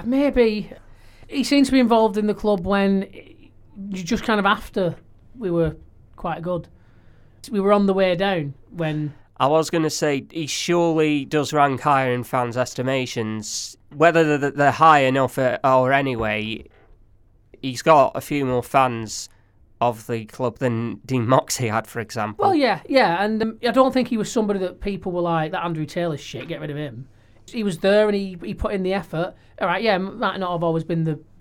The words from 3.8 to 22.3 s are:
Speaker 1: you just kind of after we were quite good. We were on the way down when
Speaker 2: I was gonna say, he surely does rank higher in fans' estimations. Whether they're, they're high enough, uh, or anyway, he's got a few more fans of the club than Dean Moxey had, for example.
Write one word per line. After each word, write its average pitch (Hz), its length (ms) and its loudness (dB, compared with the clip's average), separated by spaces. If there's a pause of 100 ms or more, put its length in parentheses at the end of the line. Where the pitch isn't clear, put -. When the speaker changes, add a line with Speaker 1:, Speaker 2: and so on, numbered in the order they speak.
Speaker 1:
you 185 120 -8
just 208 200 -4
kind 214 160 0
of 190 80 0
after 202 480 -2 (420)
we 208 140 -4
were 165 240 0 (400)
quite 165 260 -8
good. 175 260 -6 (840)
We 208 80 -2
were 196 140 2
on 202 120 4
the 190 80 2
way 185 220 2
down 175 400 -2 (160)
when 151 420 -4 (240)
Speaker 2:
I 131 100 2
was 156 220 2
gonna 160 220 2
say, 143 400 -2
he 160 160 -6
surely 156 760 2
does 151 280 -2
rank 143 280 2
higher 135 320 2
in 123 100 -2
fans' 120 340 -2
estimations. 120 1200 -4 (160)
Whether 156 460 4
they're, 139 120 -2
they're 139 200 2
high 156 300 6
enough, 131 360 2
uh, 127 260 0
or 131 300 4
anyway, 110 720 -2 (960)
he's 127 200 -8
got 151 340 6
a 135 60 -6
few 143 240 -4
more 123 180 0
fans 120 680 -2 (520)
of 113 260 -2
the 113 180 -6
club 117 320 -6
than 117 380 -2 (100)
Dean 127 220 -2
Moxey 123 420 0
had, 110 180 -2
for - 140 -10
example. 107 420 -6